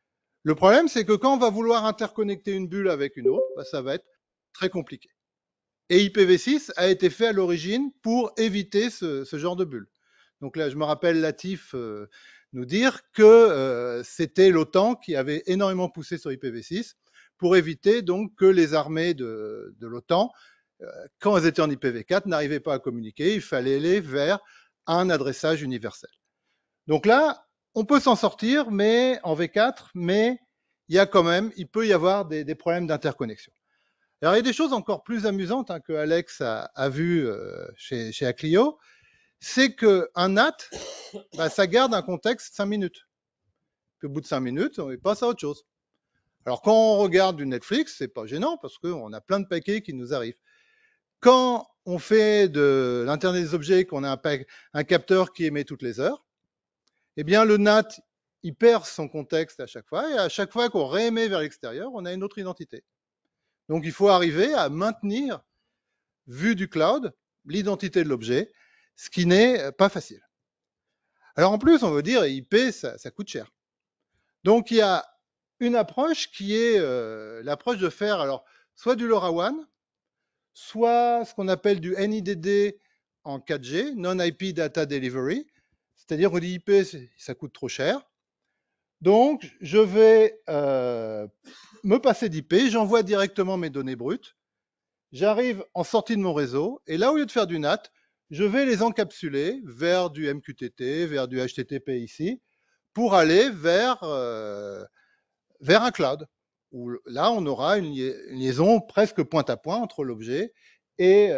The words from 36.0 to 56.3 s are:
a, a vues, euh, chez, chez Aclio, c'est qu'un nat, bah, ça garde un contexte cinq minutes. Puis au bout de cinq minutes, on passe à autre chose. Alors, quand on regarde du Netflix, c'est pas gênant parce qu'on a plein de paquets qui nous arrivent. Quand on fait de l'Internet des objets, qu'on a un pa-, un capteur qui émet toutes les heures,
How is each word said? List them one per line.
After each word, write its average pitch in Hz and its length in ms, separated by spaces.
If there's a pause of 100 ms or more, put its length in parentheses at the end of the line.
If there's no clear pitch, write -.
a, 113 220 (100)
a 139 160
vues, 160 360
euh, 98 480
chez, 113 380
chez 135 140
Aclio, 175 520 (600)
c'est - 360
qu'un 185 540
nat, 226 300 (800)
bah, 160 100
ça 190 180
garde 226 280
un 185 80
contexte 202 520
cinq 202 120
minutes. 202 400 (880)
Puis 147 120
au - 20
bout 143 100
de 139 60
cinq 135 140
minutes, 131 380
on 135 200
passe 202 240
à 240 60
autre 240 120
chose. 147 240 (800)
Alors, 127 160
quand 214 140
on 220 240
regarde 185 380
du 143 100
Netflix, 165 500
c'est 131 120
pas 110 180
gênant 202 320
parce - 180
qu'on 147 360
a 107 100
plein 196 180
de 185 60
paquets 190 340
qui 170 140
nous 123 180
arrivent. 120 280 (800)
Quand 254 460 (200)
on 180 120
fait 214 500
de 135 580
l'Internet 180 360
des 156 120
objets, 175 320
qu'on 139 180
a 139 60
un 135 80
pa-, 143 260 (300)
un 151 100
capteur 185 480
qui 165 140
émet 147 180
toutes 139 180
les 120 180
heures, 202 260 (880)